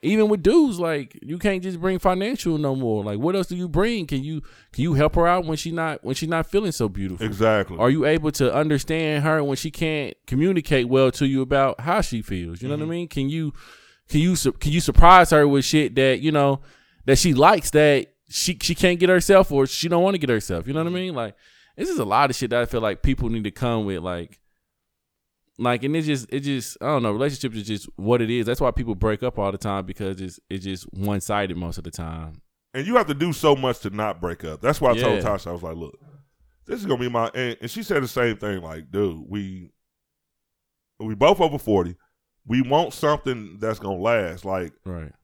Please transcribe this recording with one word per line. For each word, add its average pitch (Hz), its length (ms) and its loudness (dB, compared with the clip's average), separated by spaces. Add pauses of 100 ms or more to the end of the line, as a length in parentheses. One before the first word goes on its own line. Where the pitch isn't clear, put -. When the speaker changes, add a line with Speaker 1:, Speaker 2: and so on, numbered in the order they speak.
Speaker 1:
even 214 260 4
with 208 120 2
dudes, 233 380 4
like, 160 420 -4
you 156 160 -10
can't 190 240 -2
just 180 180 -8
bring 185 200 -2
financial 185 580 -2
no 139 180 0
more. 113 280 -2
Like, 104 160 -4
what 170 160 0
else 190 100 0
do 180 100 -8
you 180 140 -6
bring? 190 380 -2
Can 135 160 -4
you, 151 180 -8 (300)
can - 120 -6
you 165 120 0
help 151 180 4
her 170 140 4
out 180 180 2
when 160 120 -4
she 170 140 -6
not, 160 320 -6
when 135 120 -4
she - 100 -6
not 165 220 -2
feeling 196 240 -2
so 113 180 -2
beautiful? 95 340 -6
Speaker 2:
Exactly. 104 540 0
Speaker 1:
Are 117 140 2
you 147 160 2
able 151 260 0
to 127 180 0
understand 151 720 -2
her 156 200 0
when 139 140 -2
she - 120 -8
can't 151 460 -4 (100)
communicate 147 640 2
well 131 220 4
to 139 160 0
you 135 160 0
about 135 380 0
how 175 200 0
she 117 220 -4
feels? 87 400 -8
You 127 60 -6
know 143 60 -4
what 151 60 -6
I - 40 -6
Speaker 2:
Mm-hmm. 156 60 -6
Speaker 1:
mean? 170 180 -6
Can 135 200 -2
you, 156 240 -4 (560)
can 147 120 2
you 180 140 4
su-, 135 180 0
can - 180 -2
you 165 100 2
surprise 175 480 10
her 151 180 6
with 139 180 2
shit 151 300 2
that, 131 240 4
you 151 120 -2
know, 139 300 2 (440)
that 135 140 6
she 165 160 4
likes 160 360 6
that 151 360 4 (200)
she, - 320 -4
she - 140 -2
can't 180 260 2
get 175 100 4
herself 185 420 6
or 135 160 4
she - 200 -4
don't 170 140 2
wanna 190 160 2
get 147 140 -2
herself? 98 340 -2
You 127 80 -8
know 156 60 -2
what 165 80 -4
I - 20 -4
Speaker 2:
Mm-hmm. 180 60 -6
Speaker 1:
mean? 185 180 -6
Like, 117 220 -6 (420)
this 339 120 -6
is 339 100 -4
a - 60 -2
lot 127 260 2
of 120 40 -4
shit 123 140 -6
that 117 120 0
I 120 40 0
feel 113 160 -4
like 104 220 -4
people 127 260 0
need 113 140 -4
to 101 80 -6
come 117 340 -4
with, 95 160 -4
like, 87 380 -10 (1160)
like, 120 260 -2
and 143 120 -2
it 165 80 -2
just, 143 300 -2
it 135 60 -2
just, 139 420 -6
I - 60 -8
don't 143 160 0
know, 110 80 -2
relationships 131 440 -4
is 104 120 -8
just 107 280 -8
what 117 260 0
it 113 100 -2
is. 120 160 -2
That's 123 140 -2
why 127 100 0
people 113 240 -4
break 107 260 -2
up 127 160 -4
all 98 140 -2
the 98 80 -8
time, 98 260 -4
because 95 340 -8
it's, 92 200 -12 (100)
it's 95 140 -8
just 95 300 -10
one-sided 101 640 -4
most 85 220 -8
of 85 60 -12
the 85 80 -12
time. 80 500 -12 (320)
Speaker 2:
And 139 140 -6
you 233 80 0
have 226 120 4
to 147 60 -2
do 160 180 -2
so 147 240 4
much 131 260 -2
to 104 100 -6
not 104 300 -4
break 87 220 -6
up. 78 180 -10
That's 143 200 0
why 131 100 4
I 113 60 2
told 113 240 0
Speaker 1:
Yeah. 117 80 -2
Speaker 2:
Tasha, 101 180 -4
I - 40 -8
was 87 100 -10
like, 82 140 -10
"Look, 82 240 -14 (640)
this - 140 -8
is 202 80 -10
gonna 127 140 0
be 123 80 -2
my," 117 260 0
and, 123 260 -4
and 120 80 -10
she 220 140 -10
said 165 180 0
the 127 60 -4
same 117 300 0
thing, 101 240 -6
like, 80 300 -14
"Dude, 87 360 -2
we, 95 420 -10 (1300)
we 110 160 -8
both 156 260 4
over 147 160 2
forty. 90 380 2 (520)
We 123 140 0
want 139 320 0
something 127 640 -2
that's 110 200 -4
gonna 98 220 -6
last." 95 440 -2
Like, 92 260 -4 (140)
Speaker 1:
Right. 82 260 -12 (120)